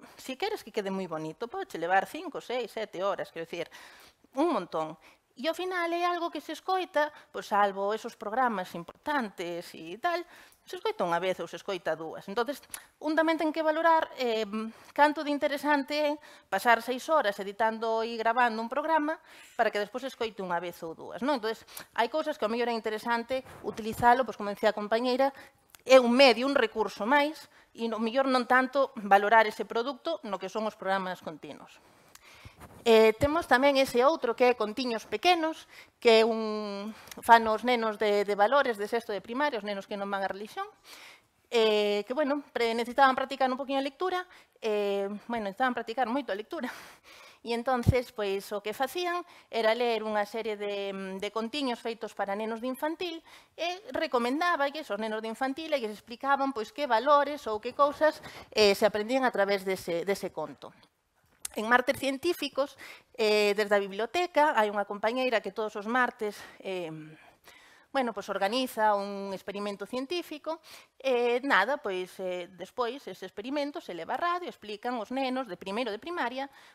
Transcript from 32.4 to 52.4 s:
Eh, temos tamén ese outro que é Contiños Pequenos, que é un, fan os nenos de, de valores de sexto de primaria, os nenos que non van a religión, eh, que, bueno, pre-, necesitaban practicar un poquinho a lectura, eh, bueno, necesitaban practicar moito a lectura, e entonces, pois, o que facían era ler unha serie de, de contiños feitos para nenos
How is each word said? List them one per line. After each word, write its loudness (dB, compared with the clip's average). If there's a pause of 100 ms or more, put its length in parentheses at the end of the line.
Eh, 8
temos 0
tamén 6
ese 4
outro 0
que 6
é 4
Contiños -4
Pequenos, 0 (320)
que 8
é 6
un, -4 (240)
fan 8
os 0
nenos 0
de, 4
de 0
valores 4
de -4
sexto -4
de -6
primaria, -4
os -8
nenos -8
que -8
non -6
van -4
a -4
religión, -10 (840)
eh, 2
que, -6
bueno, -2
pre-, 0
necesitaban 4
practicar 0
un -4
poquinho -2
a -2
lectura, -4 (400)
eh, 0 (160)
bueno, -4
necesitaban 0
practicar -2
moito -2
a -4
lectura, -8 (720)
e -4
entonces, 2
pois, -4
o -4
que -6
facían -4 (240)
era 2
ler -2
unha -2
serie -6
de, -6 (240)
de -6
contiños -4
feitos -8
para -4
nenos -6